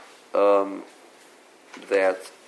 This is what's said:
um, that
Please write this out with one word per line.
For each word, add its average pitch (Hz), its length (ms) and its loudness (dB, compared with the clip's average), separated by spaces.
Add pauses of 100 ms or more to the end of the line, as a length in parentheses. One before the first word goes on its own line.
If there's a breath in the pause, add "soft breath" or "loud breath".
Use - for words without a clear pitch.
(340 loud breath)
um, 98 500 2 (1080)
that 95 280 0 (300)